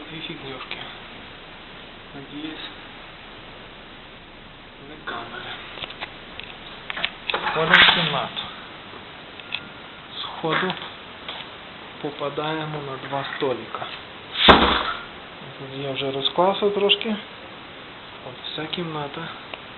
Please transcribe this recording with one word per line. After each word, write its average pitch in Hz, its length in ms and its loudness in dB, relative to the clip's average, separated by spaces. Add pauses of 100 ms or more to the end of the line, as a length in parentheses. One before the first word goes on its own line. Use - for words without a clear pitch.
(120)
дві 160 80 -8
фігнюшки. 135 580 -8 (1400)
Надіюсь, 147 540 -8 (2250)
не 156 220 -8
камери. 120 420 -6 (1800)
Входимо 160 420 6
в - 220 12
кімнату. 143 460 2 (1800)
Сходу - 520 2 (1300)
попадаємо 151 840 0
на 131 220 -6
два 135 160 2 (100)
столика. 117 500 2 (1700)
Тут 135 240 -6
я 139 80 0
вже 135 200 2
розклався 175 580 6
трошки. 202 460 6 (1120)
От - 240 -8
вся 156 140 -2
кімната. 160 600 -2 (500)